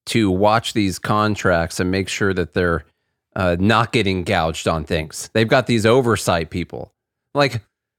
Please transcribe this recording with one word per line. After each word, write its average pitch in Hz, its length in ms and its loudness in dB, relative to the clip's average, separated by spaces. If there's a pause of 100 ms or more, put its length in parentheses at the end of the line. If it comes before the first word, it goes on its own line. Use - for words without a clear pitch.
to 107 240 2
watch 104 440 2
these 98 240 0
contracts 98 800 0
and 90 100 0
make 95 200 -2
sure 98 240 -2
that 87 180 -4
they're, 85 320 0 (500)
uh, 90 240 0
not 110 340 2
getting 95 320 0
gouged 85 440 -2
on 80 160 -2
things. 78 480 -6
They've 110 160 2
got 127 180 2
these 113 200 2
oversight 110 640 2
people, 80 420 -8 (420)
like, 127 280 0 (360)